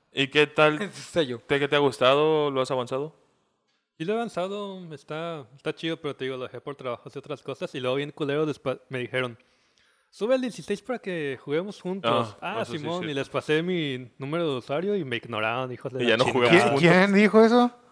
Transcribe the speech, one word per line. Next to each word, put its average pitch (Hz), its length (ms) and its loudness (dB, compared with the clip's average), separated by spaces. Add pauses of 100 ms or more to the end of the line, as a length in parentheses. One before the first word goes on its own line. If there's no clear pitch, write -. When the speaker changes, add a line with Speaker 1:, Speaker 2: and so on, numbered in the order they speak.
(120)
Speaker 1:
¿Y 135 160 0
qué 147 200 4
tal? 151 320 4
Speaker 2:
<laughs> 190 140 -6
Su 135 80 -16
sello. 123 440 -2
Speaker 1:
¿Te, 143 140 0
qué 143 80 0
te 143 80 0
ha 147 40 4
gustado? 147 720 4
¿Lo 131 100 0
has 131 100 -2
avanzado? 135 440 -6 (800)
Speaker 3:
Sí 160 60 -10
lo 190 100 -4
he - 40 -2
avanzado, 190 760 -8
está, 156 520 -12 (100)
está 147 180 -8
chido, 165 280 -4
pero 139 140 -6
te 131 100 -8
digo, 131 100 -6
lo 127 80 -10
dejé 120 160 -12
por 139 160 -12
trabajos 127 400 -10
y 147 40 -10
otras 135 220 -12
cosas. 165 340 -10
Y 147 40 -6
luego 127 160 -2
bien 143 160 -4
culero 147 340 -2
despa-, 131 440 -6
me 131 100 -6
dijeron, 123 380 -4 (720)
"Sube 233 260 -2
el 254 60 0
dieciséis 202 400 -8
para 247 180 -8
que 151 420 -6
juguemos 175 380 -4
juntos". 120 600 -2
Speaker 1:
Ah, 185 160 -8
Speaker 3:
Ah, 226 60 -4
Speaker 1:
eso - 100 -8
sí, 160 60 -8
Speaker 3:
Simón, 170 260 -6
Speaker 1:
sí. 156 60 -6
Speaker 3:
y - 20 -6
les 135 160 -4
pasé 151 340 0
mi 147 540 -4
número 156 340 -4
de 135 60 -2
usuario 170 400 -4
y 165 80 -4
me 127 100 -4
ignoraron, 117 560 -4
hijos 123 220 -12
de 131 80 -4
Speaker 1:
Y 120 60 2
Speaker 3:
la - 20 4
Speaker 1:
ya 113 80 6
no 127 80 4
Speaker 3:
chingada. 120 240 4
Speaker 1:
jugamos - 100 8
Speaker 4:
¿Qui-, - 40 6
Speaker 1:
juntos. 139 180 2
Speaker 4:
quién 185 320 6
dijo 208 320 6
eso? 247 260 4 (200)